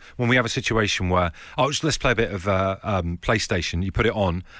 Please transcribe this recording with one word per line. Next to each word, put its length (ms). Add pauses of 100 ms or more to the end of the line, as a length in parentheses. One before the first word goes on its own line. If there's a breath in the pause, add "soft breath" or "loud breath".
(180 loud breath)
when 100
we 100
have 80
a 40
situation 600
where, 220 (240 loud breath)
"Oh, 140
just, 140
let's 160
play 140
a 20
bit 160
of, 160
uh, 340
um, 400
PlayStation," 640
you 60
put 160
it 80
on, 280 (160 loud breath)